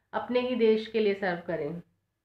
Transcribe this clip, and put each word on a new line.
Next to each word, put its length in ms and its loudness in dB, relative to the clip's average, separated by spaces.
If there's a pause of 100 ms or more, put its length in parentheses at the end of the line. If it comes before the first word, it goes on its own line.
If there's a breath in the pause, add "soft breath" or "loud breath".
(120)
अपने 280 -2
ही 160 -2
देश 300 4
के 140 -2
लिए 140 2
serve 320 -2
करें, 340 -4 (440)